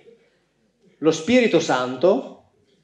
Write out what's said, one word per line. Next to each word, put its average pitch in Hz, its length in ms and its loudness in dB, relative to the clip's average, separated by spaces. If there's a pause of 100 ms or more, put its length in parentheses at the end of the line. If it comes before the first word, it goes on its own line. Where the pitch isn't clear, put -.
(1000)
Lo 156 120 0
Spirito 220 500 2
Santo 131 880 -2 (340)